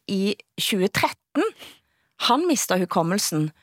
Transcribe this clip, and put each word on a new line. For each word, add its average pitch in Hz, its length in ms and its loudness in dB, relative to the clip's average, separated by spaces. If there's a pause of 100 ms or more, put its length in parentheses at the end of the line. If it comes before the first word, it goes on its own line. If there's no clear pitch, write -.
i 196 280 0 (260)
tjugotretton, - 840 -2 (760)
han 285 300 2
mistade 190 340 2
hukommelsen 170 720 0 (120)